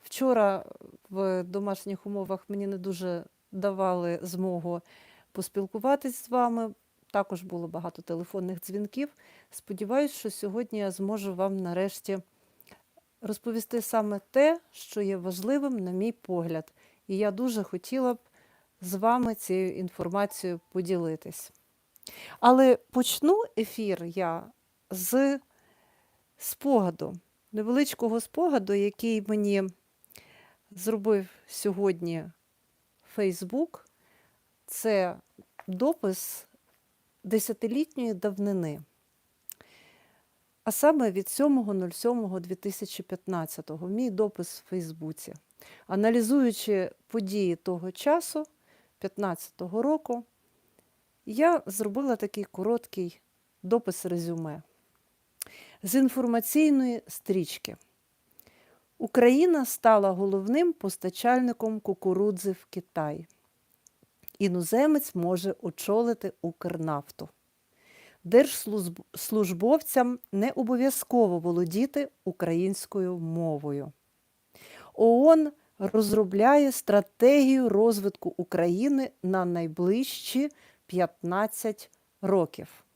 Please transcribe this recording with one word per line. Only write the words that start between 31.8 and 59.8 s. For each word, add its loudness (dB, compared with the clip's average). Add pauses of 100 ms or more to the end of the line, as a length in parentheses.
Facebook. -2 (840)
Це 0 (500)
допис -2 (800)
десятилітньої -2
давнини. -2 (1800)
А -2
саме 4
від -4
сьомого 2
нуль -2
сьомого -4
дві -8
тисячі -10
п'ятнадцятого. -8
Мій -4
допис -4
в -20
Фейсбуці. -10 (520)
Аналізуючи 2 (160)
події -2
того -6
часу, 0 (540)
п'ятнадцятого -6
року, -2 (1040)
я 2
зробила -2
такий -6
короткий -4 (420)
допис-резюме. -2 (1200)
З -6
інформаційної 2
стрічки. -4 (1200)
Україна 6
стала 6